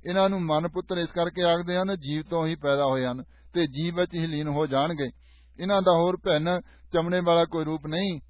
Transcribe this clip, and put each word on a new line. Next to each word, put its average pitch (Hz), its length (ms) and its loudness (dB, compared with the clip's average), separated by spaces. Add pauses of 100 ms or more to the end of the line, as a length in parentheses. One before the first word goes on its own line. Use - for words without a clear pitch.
ਇਹਨਾਂ 190 200 4
ਨੂੰ 190 120 -2
ਮਨ 160 260 0
ਪੁੱਤਰ 180 300 -4
ਇਸ 170 100 -2
ਕਰਕੇ 175 360 -2
ਆਖਦੇ 175 340 2
ਹਨ, 190 220 -2
ਜੀਵ 147 240 -6
ਤੋਂ 165 240 -2
ਹੀ 165 80 -2
ਪੈਦਾ 143 300 0
ਹੋਏ 131 200 0
ਹਨ 127 180 -6 (300)
ਤੇ 175 120 2
ਜੀਵ 156 300 -4
ਵਿੱਚ 180 180 -2
ਹੀ 165 140 -2
ਲੀਨ 151 200 -4
ਹੋ 147 180 0
ਜਾਣਗੇ। 143 420 -2 (520)
ਇਹਨਾਂ 196 220 0
ਦਾ 185 100 6
ਹੋਰ 175 320 4
ਭਿੰਨ 170 380 0 (320)
ਚਮੜੇ 175 320 2
ਵਾਲਾ 170 200 6
ਕੋਈ 160 200 -4
ਰੂਪ 151 220 -6
ਨਹੀਂ। 170 320 -4 (100)